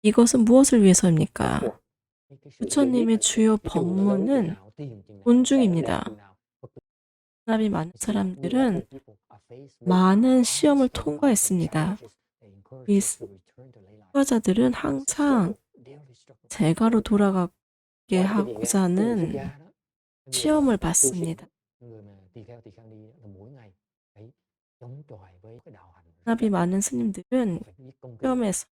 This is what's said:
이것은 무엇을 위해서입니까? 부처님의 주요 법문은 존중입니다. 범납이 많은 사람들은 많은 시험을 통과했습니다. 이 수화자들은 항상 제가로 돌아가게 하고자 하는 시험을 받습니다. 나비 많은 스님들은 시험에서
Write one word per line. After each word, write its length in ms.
이것은 420
무엇을 380
위해서입니까? 960
부처님의 600
주요 400
법문은 960
존중입니다. 800
범납이 240
많은 280
사람들은 920
많은 640
시험을 440
통과했습니다. 1080
이 140
수화자들은 600
항상 800
제가로 520
돌아가게 1200
하고자 580
하는 520
시험을 460
받습니다. 680
나비 260
많은 300
스님들은 800
시험에서 540